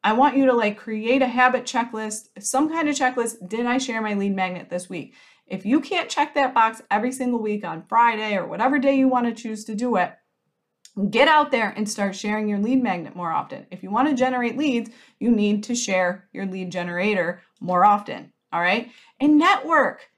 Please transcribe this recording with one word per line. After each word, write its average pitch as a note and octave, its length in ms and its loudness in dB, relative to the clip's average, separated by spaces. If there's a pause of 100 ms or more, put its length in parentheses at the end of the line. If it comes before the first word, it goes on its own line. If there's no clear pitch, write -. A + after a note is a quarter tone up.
I G#3+ 100 2
want C4 240 4
you C4+ 80 4
to, B3+ 80 6
like, G#3+ 240 2
create A3+ 460 0
a B3+ 40 2
habit B3 360 2
checklist, A3 640 -6 (120)
some C4+ 300 0
kind D#4+ 180 -2
of D4 80 -2
checklist. B3+ 520 -2
Did A3+ 180 -4
I B3 140 0
share A#3 220 -4
my G#3+ 120 -4
lead G3+ 220 -2
magnet F3+ 340 -4
this F3+ 180 -8
week? - 280 -12 (320)
If - 180 -10
you C4 140 4
can't - 300 -4
check D4+ 260 -2
that C4+ 180 2
box A3 280 2 (100)
every G#3+ 200 0
single B3 280 -4
week G#3 260 -4
on E3 220 -10
Friday A3 480 2
or F3 100 -2
whatever A3+ 320 0
day C#4 180 2
you C4 120 4
wanna A#3+ 260 2
choose A3 320 -8
to A3+ 80 -8
do A#3 220 -2
it, F3+ 180 0 (960)
get C#4 180 4
out D4+ 240 4
there A3+ 240 0
and G#3 140 -4
start G3+ 260 -4
sharing G#3+ 320 -4
your G3+ 120 -2
lead B3 240 2
magnet F3 320 -4
more F3 160 -6
often. - 400 -6
If F#3 120 -16
you F#3 60 -14
wanna C4 260 0
generate B3 420 -2
leads, B3+ 340 -2 (280)
you A#3 120 0
need G#3 320 2
to A#3+ 120 -4
share F#3 580 -2
your G3 120 -8
lead F#3 260 -8
generator F3 680 -4 (180)
more F3+ 240 0
often, - 480 2 (220)
all E3+ 80 -2
right? G#3 300 0 (280)
And D4 200 6
network. E4 800 2